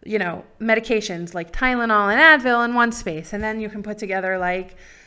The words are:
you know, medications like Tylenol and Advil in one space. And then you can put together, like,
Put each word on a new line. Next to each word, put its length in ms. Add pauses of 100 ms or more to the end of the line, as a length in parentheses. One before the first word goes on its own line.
you 140
know, 260 (140)
medications 720
like 180
Tylenol 600
and 280
Advil 220
in 120
one 160
space. 420
And 100
then 160
you 80
can 140
put 160
together, 400
like, 400 (300)